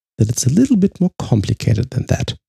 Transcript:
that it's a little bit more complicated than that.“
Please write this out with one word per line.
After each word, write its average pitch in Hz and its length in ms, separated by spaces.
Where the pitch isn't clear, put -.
that - 100
it's - 180
a 123 40
little 233 260
bit 190 240
more 180 160
complicated - 720
than - 180
that.“ - 280